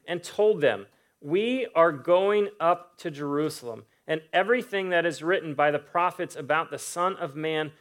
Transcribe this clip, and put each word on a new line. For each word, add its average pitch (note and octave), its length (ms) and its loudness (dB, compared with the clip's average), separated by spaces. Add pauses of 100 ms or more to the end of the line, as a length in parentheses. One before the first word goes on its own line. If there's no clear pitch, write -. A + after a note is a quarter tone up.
and E3+ 160 -6
told G#3 380 2
them, G#2+ 260 2 (340)
'We G#3+ 540 -2
are E3 180 6
going G3 580 2 (100)
up F3 380 0
to F3 120 -8
Jerusalem, C#3+ 760 -4 (220)
and D#3+ 140 -2 (100)
everything G3 560 0
that E3+ 180 2
is C#3+ 160 -4
written E3 320 -2
by D3 160 4
the D3 80 0
prophets E3+ 560 -2
about D3+ 360 -2
the C#3 80 -8
Son F#3 400 -4
of D3 180 -8
Man D#3 340 -4 (100)